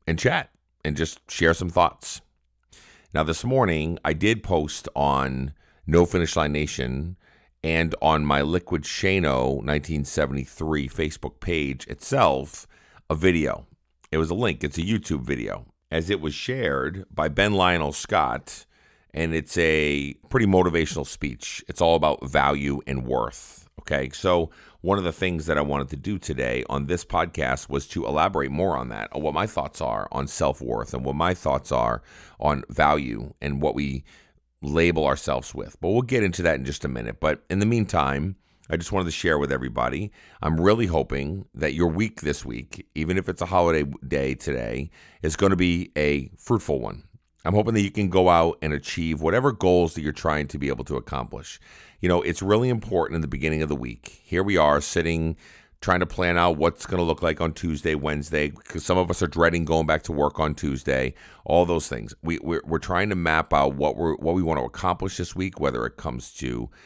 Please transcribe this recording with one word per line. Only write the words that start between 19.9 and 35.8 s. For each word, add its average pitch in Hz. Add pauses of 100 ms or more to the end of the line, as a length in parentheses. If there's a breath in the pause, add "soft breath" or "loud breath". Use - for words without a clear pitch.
pretty 117
motivational 85
speech. -
It's -
all 82
about 76
value 71
and 65
worth, - (120)
okay? 67
So 87 (320 loud breath)
one 98
of 92
the 87
things 85
that 78
I 73
wanted 71
to 73
do 92
today 64
on 69
this 85
podcast 82
was 69
to 67
elaborate 76
more 82
on 62
that, 53
on 73
what 76
my 92
thoughts -
are 55
on 69
self-worth 62
and 64
what 67
my 85
thoughts 67
are 58 (360 loud breath)
on 71
value 69
and 69
what 71
we 67 (580 soft breath)
label 80
ourselves 67
with. 65